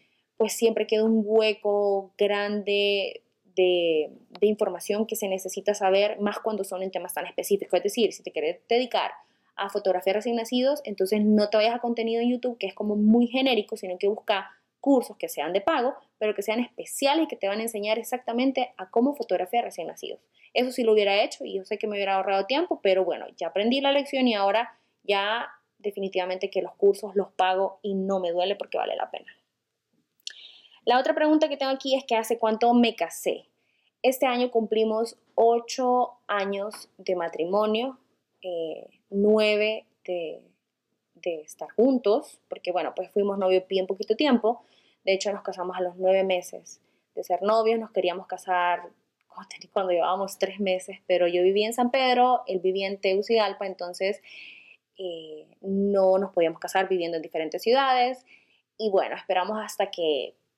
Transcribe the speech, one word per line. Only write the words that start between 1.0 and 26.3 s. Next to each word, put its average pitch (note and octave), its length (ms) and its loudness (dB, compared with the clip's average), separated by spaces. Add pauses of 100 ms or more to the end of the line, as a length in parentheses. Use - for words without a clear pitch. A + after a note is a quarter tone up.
un A3+ 200 4
hueco G3+ 960 2
grande G3+ 1040 0 (340)
de, E3+ 540 2 (300)
de G#3 80 4
información G#3 580 -2
que G#3+ 100 -6
se G#3 120 -6
necesita F#3+ 480 -4
saber, G3+ 440 2
más G3+ 200 -2
cuando G#3+ 240 -4
son F#3+ 180 -8
en F#3+ 80 -6
temas F3+ 240 -8
tan D#3+ 140 -6
específicos. F#3+ 500 -2
Es F3+ 60 2
decir, G3+ 280 0
si - 120 -18
te - 80 -12
querés D#3+ 360 -4
dedicar A#3 440 0 (440)
a G3 140 -6
fotografía F#3+ 420 0
de G3 60 0
recién A#3 180 -2
nacidos, B3 480 0
entonces G#3 400 0
no G#3 260 4
te A3 80 2
vayas A3+ 180 2
a A#3 40 -6
contenido A#3 420 -2
en A#3+ 100 2
YouTube B3 260 -4
que - 80 -6
es F#3+ 80 -8
como G#3 220 -4
muy A3 320 6
genérico, A#3+ 500 0
sino F#3 220 -8
que G3+ 80 0
busca G3+ 420 -2 (320)
cursos B3 340 2
que E3 140 -8
sean D#3 240 -4
de G3 80 0
pago, C4+ 320 0 (240)
pero G#3+ 160 -2
que G3+ 80 -6
sean A3 180 -2
especiales C4+ 640 -2
y - 20 -8
que C4 80 -10
te G3 120 -4
van G3+ 120 -2
a A3 40 -4
enseñar A3 360 -4
exactamente B3 800 -2
a F#3+ 120 -12
cómo B3+ 240 2
fotografiar F#3+ 500 -2
recién E3+ 240 -10
nacidos. - 320 -14 (340)
Eso B3+ 180 0
sí B3 120 -2
lo A3 80 4
hubiera G#3 320 4
hecho C#4+ 220 -6
y G3 80 -8
yo F#3+ 120 -6
sé G#3+ 120 -6
que A3 100 -4
me G#3 80 -6
hubiera G3 200 0
ahorrado G3 320 0
tiempo, D4+ 340 -2
pero F#3+ 240 4
bueno, C3+ 220 -4 (100)
ya E3+ 100 -6
aprendí A3+ 320 0
la C#4 120 2
lección C#4 360 0
y A#3 60 2
ahora G3+ 440 0 (260)
ya G#3 460 -2 (280)
definitivamente F#3+ 720 -4